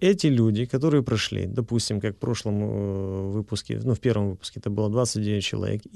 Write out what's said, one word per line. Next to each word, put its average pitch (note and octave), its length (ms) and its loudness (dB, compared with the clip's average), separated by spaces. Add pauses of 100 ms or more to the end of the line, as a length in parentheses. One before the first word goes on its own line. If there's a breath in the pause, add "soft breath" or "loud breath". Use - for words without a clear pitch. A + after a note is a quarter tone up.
(140)
эти F#3 140 2
люди, A#2 380 4
которые C#3+ 380 2
прошли, G#2 440 -2
допустим, A2+ 540 -2
как G#2 140 -2
в - 40 -20
прошлом, G#2 440 -2
э, G2 680 -2
выпуске, G#2+ 520 -4
ну, B2 100 2
в - 60 0
первом G#2 300 2
выпуске - 300 -10
это G2+ 100 -4
было G#2 200 0
двадцать A2+ 340 0
девять G#2 200 0
человек, G#2 380 -2 (140)